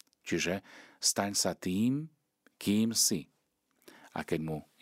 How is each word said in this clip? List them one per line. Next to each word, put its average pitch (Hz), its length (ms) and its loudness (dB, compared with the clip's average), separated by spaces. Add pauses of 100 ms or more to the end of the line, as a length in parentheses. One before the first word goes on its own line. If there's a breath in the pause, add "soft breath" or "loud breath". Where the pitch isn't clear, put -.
(260)
Čiže 85 400 -2 (320 loud breath)
staň 101 320 0
sa 95 240 0
tým, 123 560 0 (480)
kým 110 320 2
si. 104 400 0 (880 loud breath)
A 82 80 -6
keď 82 160 -2
mu 78 240 -6 (160)